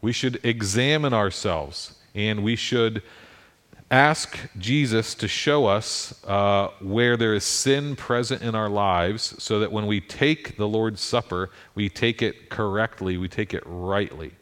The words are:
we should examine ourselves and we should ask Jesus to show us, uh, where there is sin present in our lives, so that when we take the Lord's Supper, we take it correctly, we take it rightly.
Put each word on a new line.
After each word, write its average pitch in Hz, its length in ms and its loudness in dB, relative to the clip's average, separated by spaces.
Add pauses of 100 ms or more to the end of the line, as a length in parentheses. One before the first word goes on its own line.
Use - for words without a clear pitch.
we 117 120 0
should 123 320 -2
examine 120 680 2
ourselves 95 840 -2 (160)
and 104 280 -2
we 113 140 0
should 113 460 0 (880)
ask 143 480 4 (180)
Jesus 113 600 0
to 107 120 -2
show 143 380 2
us, - 580 -2
uh, 101 440 4 (120)
where 113 340 4
there 113 200 2
is 101 100 0
sin 139 500 0
present 123 460 -2
in 117 140 -4
our 107 160 0
lives, 98 720 2
so 107 180 0
that 107 100 0
when 107 160 -2
we 104 140 0
take - 560 -2
the 104 100 -2
Lord's 110 360 -2
Supper, 95 480 -4 (240)
we 101 160 -2
take 117 320 -2
it - 260 -4
correctly, 101 680 -2
we 92 100 -4
take 107 240 -6
it 90 140 -6
rightly. 90 760 -4